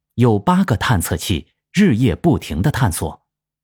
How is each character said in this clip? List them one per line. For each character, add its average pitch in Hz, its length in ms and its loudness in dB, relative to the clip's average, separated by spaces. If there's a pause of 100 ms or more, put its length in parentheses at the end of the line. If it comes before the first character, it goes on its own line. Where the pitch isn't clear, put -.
(140)
有 117 240 2
八 92 240 2
个 98 140 0
探 92 240 0
测 82 160 -4
器 - 320 -6 (240)
日 175 240 4
夜 110 180 2
不 131 240 0
停 - 220 -6
地 143 100 0
探 110 220 0
索， - 340 -8 (380)